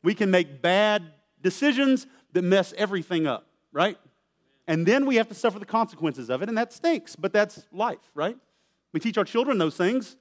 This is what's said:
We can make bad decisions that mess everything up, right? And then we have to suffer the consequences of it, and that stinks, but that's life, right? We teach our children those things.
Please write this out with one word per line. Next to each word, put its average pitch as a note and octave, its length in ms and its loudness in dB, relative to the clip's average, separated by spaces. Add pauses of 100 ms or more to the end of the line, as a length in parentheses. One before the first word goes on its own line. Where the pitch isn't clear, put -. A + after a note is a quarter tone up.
We F#3 100 2
can G#3 160 0
make E3 320 2
bad G3+ 440 2 (360)
decisions C4 680 2 (240)
that F3+ 100 0
mess F#3 340 2
everything F3+ 520 -2
up, A#2 180 -6 (260)
right? F3 240 0 (720)
And E3 180 0
then C4+ 220 4
we C4+ 100 0
have A3 120 2
to G#3+ 80 -16
suffer G#3 240 -2
the F#3+ 40 -12
consequences D#3 640 -4
of C3 140 -2
it, G3+ 60 -6
and A3+ 100 -4
that A#3 140 -4
stinks, - 420 -2
but F3 180 -6
that's G#3 380 -2
life, G3+ 420 -6
right? F#3 240 -4 (560)
We E3 60 -4
teach G#3+ 200 -2
our G3 60 2
children A#3+ 340 0
those D#3+ 180 0
things. G#3+ 440 -2